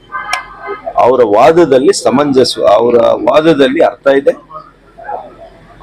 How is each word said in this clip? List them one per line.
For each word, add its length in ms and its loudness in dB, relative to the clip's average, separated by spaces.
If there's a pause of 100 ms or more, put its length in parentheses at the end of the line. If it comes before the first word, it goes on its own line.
(1040)
ಅವರ 180 2 (140)
ವಾದದಲ್ಲಿ 580 2 (120)
ಸಮಂಜಸ, 480 0 (240)
ಅವರ 200 0 (300)
ವಾದದಲ್ಲಿ 640 2
ಅರ್ಥ 180 -8 (140)
ಇದೆ. 120 0 (1500)